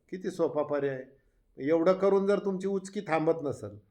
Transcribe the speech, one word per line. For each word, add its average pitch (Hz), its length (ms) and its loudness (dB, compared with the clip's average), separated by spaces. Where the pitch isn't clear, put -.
किती 185 220 -8
सोपा 160 320 0
पर्याय 143 320 -2
आहे. - 280 -14
एवढं 165 240 4
करून 196 340 2
जर 202 120 4
तुमची 190 280 -4
उचकी 196 400 -4
थांबत 156 260 2
नसेल, 107 480 -8